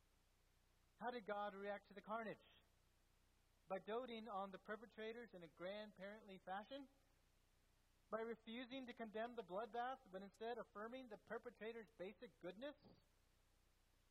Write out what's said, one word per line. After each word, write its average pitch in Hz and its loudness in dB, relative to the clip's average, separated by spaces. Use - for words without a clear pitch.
How 240 4
did 233 0
God 202 4
react 202 0
to - -8
the 196 -4
carnage? 214 4
By 190 4
doting 226 0
on 196 2
the 185 -4
perpetrators 220 -2
in 180 -6
a 160 -10
grandparently 202 -4
fashion? 214 -2
By 220 4
refusing 233 -2
to 240 -4
condemn 226 0
the 220 -2
bloodbath, 233 4
but 190 0
instead 220 0
affirming 233 -2
the 208 -4
perpetrator's 226 -2
basic 208 -2
goodness? 226 -2